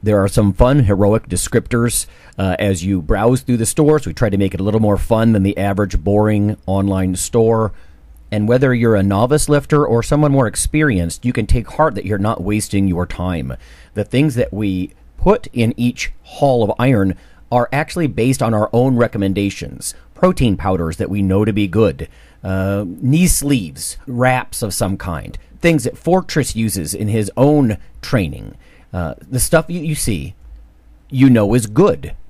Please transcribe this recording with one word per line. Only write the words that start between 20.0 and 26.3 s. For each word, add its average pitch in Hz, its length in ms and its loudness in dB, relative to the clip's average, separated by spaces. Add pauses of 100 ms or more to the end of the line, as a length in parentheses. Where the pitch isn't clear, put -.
Protein 135 420 2
powders 85 420 -2
that 107 100 -4
we 101 140 -2
know 98 220 2
to 107 80 0
be 101 160 0
good, 87 400 0 (340)
uh, 95 440 -2
knee 143 420 2
sleeves, 120 680 -2 (100)
wraps 123 560 -2
of 104 120 -6
some 95 220 -2
kind, 78 420 -10 (220)
things 160 240 2
that 147 120 -6
Fortress 175 600 -2